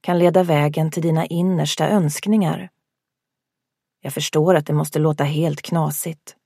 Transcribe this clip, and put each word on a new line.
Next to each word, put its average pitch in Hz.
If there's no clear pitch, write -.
kan 180
leda 175
vägen 156
till 160
dina 160
innersta 170
önskningar? 185
Jag -
förstår 156
att 151
det 156
måste 151
låta 151
helt 151
knasigt. 160